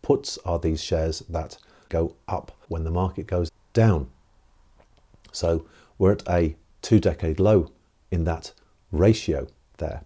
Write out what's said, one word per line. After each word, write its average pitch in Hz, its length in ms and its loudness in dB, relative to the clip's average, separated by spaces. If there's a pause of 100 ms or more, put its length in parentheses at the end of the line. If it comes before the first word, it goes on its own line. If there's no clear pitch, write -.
Puts - 420 -2
are 87 140 -2
these 80 240 -2
shares 80 380 -2 (100)
that 78 260 -8 (320)
go - 280 -4 (120)
up - 240 -8 (160)
when 82 160 -6
the 80 60 -4
market 87 360 -4
goes 87 240 -2 (220)
down. 98 380 2 (1200)
So 82 320 -2 (320)
we're 95 160 4
at - 160 -4
a 87 280 0 (260)
two-decade 85 580 2
low 98 300 4 (400)
in 85 140 -2
that 80 280 -6 (400)
ratio 82 540 2 (320)
there. 78 280 -8